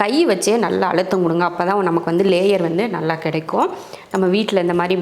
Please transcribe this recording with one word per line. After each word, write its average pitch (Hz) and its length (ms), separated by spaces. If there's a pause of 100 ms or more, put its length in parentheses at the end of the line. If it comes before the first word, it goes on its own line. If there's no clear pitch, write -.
கை 269 300
வச்சே 190 240 (100)
நல்லா 190 280
அழுத்தம் 185 320
கொடுங்க, 170 200
அப்போ 175 200
தான் 196 240
நமக்கு 165 240
வந்து 180 200
லேயர் 185 340
வந்து 170 180 (120)
நல்லா 160 180
கிடைக்கும். 160 540 (440)
நம்ம 190 140
வீட்டில் 202 380
இந்த 175 100
மாதிரி 180 280